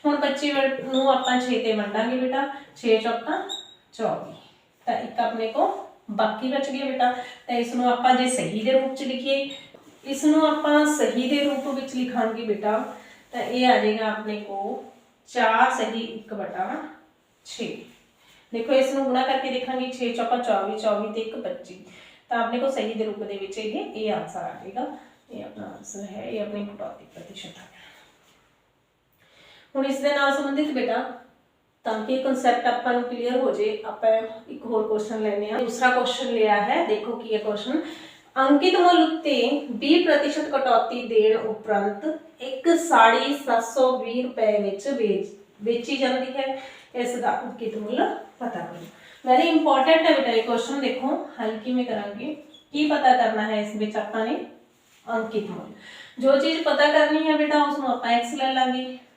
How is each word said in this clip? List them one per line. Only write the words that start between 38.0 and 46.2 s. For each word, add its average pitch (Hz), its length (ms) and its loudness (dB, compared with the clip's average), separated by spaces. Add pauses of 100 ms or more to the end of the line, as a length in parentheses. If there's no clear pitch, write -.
ਅੰਕਿਤ 285 380 6
ਮੁੱਲ 349 280 8
ਉੱਤੇ 277 680 0
ਵੀਹ 294 340 4
ਪ੍ਰਤੀਸ਼ਤ 294 360 2
ਕਟੌਤੀ 247 680 2
ਦੇਣ 220 300 4
ਉਪਰੰਤ 208 840 -2 (220)
ਇੱਕ 262 380 2
ਸਾੜੀ 233 580 4
ਸੱਤ 233 260 0
ਸੌ 254 340 2
ਵੀਹ 233 260 -4
ਰੁਪਏ 220 380 0
ਵਿੱਚ 196 260 -4
ਵੇਚ-, 220 500 -2 (240)
ਵੇਚੀ 240 360 -2
ਜਾਂਦੀ 254 400 -2